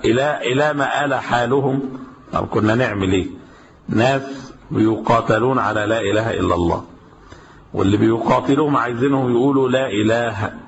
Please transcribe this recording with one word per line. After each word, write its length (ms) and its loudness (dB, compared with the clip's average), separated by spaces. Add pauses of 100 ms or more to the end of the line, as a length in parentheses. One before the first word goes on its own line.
إلى، 360 2
إلى 320 0
ما 320 -2
آل 80 -2
حالهم. 680 0 (520)
طب 140 -2
كنا 280 2
نعمل 360 0
إيه؟ 160 0 (640)
ناس 640 -2 (180)
بيقاتلون 880 2
على 260 0
لا 160 0
إله 380 0
إلا 160 0
الله، 280 0 (920)
واللي 240 2
بيقاتلوهم 800 2
عايزينهم 540 0
يقولوا 380 2
لا 180 0
إله 680 -2 (140)